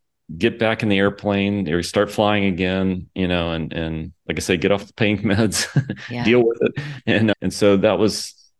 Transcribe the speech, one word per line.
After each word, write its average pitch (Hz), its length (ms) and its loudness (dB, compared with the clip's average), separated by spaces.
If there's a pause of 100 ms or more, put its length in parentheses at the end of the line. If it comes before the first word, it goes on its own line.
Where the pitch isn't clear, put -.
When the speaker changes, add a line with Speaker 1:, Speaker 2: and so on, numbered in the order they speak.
(380)
Speaker 1:
get 110 200 0
back 110 260 0
in 110 60 2
the 101 80 4
airplane 101 720 0
or 85 140 0
start 104 280 0
flying 104 340 2
again," 92 680 -2
you 92 140 -2
know, 87 240 -2
and, 80 220 -6
and 80 400 -6 (140)
like 78 100 -4
I 98 40 -4
say, 92 160 2
"Get 95 140 0
off 98 160 -2
the - 60 -20
pain 104 260 0
<laughs> 101 40 -6
meds, 104 440 0 (420)
Speaker 2:
Yeah. 120 140 -8
Speaker 1:
deal 120 200 4
with 117 180 0
it." - 220 -2 (220)
And, 107 360 2
and 92 120 -4
so 101 240 4
that 95 220 2
was, - 340 -2 (260)